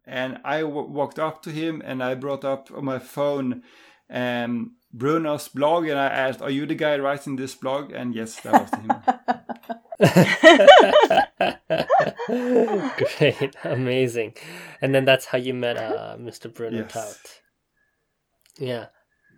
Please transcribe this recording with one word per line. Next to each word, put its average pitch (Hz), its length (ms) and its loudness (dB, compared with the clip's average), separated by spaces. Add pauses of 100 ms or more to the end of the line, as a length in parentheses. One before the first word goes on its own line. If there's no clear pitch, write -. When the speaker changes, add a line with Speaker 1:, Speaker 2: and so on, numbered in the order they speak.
Speaker 1:
and 127 400 -8
I 147 180 -4
w-, 151 260 -6
walked 143 320 -6
up 156 240 -6
to 170 60 -12
him 156 340 -6
and 131 180 -8
I 127 140 -2
brought 139 280 -8
up 135 300 -6
on 143 100 -10
my 131 140 -4
phone, 139 640 -4 (480)
um, 120 640 -4 (180)
Bruno's 147 560 -2
blog, 160 400 0
and 143 100 -2
I 139 100 0
asked, 131 340 -2
"Are 143 80 -6
you 139 160 -4
the 156 80 -4
guy 151 240 0
writing 139 380 -4
this 127 180 -8
blog?" 135 380 -6
And 123 220 -8
yes, 110 280 -10
that 110 100 -10
was - 180 2 (100)
him. 107 100 -6 (1080)
Speaker 2:
<laughs> 320 3000 4 (140)
Great, 139 460 0
amazing. 123 680 -2 (460)
And 135 140 0
then 135 100 4
that's 131 220 4
how 131 120 -2
you 127 160 -6
met, 120 220 -2
uh, 110 420 -8
Mister 117 300 -16
Bruno 117 300 -8
Speaker 1:
Yes. 110 140 -10
Speaker 2:
Taut. - 480 -14 (1160)
Yeah. 123 280 -8 (520)